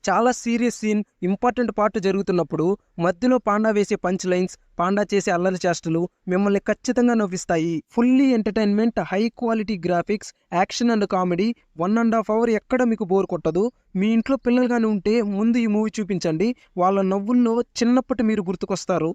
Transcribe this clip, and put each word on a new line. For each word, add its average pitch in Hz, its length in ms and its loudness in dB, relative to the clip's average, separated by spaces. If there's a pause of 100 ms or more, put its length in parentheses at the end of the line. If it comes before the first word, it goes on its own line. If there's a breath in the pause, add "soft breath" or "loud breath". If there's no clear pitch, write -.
చాలా 220 220 2 (140)
సీరియస్ 233 360 -2
సీన్, 214 180 0 (300)
ఇంపార్టెంట్ 233 480 0
పార్ట్ 208 180 0 (120)
జరుగుతున్నప్పుడు 180 580 0 (400)
మధ్యలో 247 320 2 (100)
పాండా 220 300 2
వేసే 208 280 0
పంచ్ 185 280 -2
లైన్స్, 180 220 0 (260)
పాండా 196 220 0 (100)
చేసే 202 240 0
అల్లరి 180 280 0
చేష్టలు 165 360 0 (320)
మిమ్మల్ని 202 360 2
ఖచ్చితంగా 240 520 0
నవ్విస్తాయి. 175 520 -2 (220)
Fully 254 320 4 (100)
ఎంటర్‌టైన్‌మెంట్, 214 600 0 (120)
high 214 180 0 (120)
quality 226 360 -2 (100)
graphics, 180 420 -2 (340)
action 233 320 0
and 208 100 2 (100)
comedy, 185 340 0 (360 soft breath)
one 208 180 0
and 226 140 2
half 220 180 -2
hour 233 120 2 (120)
ఎక్కడ 254 320 -2
మీకు 220 220 -2
బోర్ 190 200 2
కొట్టదు. 170 320 -2 (360)
మీ 202 60 2 (100)
ఇంట్లో 262 280 0
పిల్లలు 247 280 2
గాని 226 200 2
ఉంటే 208 220 0 (220)
ముందు 226 280 2
ఈ - 100 0
మూవీ 214 240 0
చూపించండి. 180 500 -2 (340 soft breath)
వాళ్ళ 196 180 2 (120)
నవ్వుల్లో 226 420 2 (260)
చిన్నప్పటి 247 500 0
మీరు 208 200 -2
గుర్తుకొస్తారు. 165 640 -2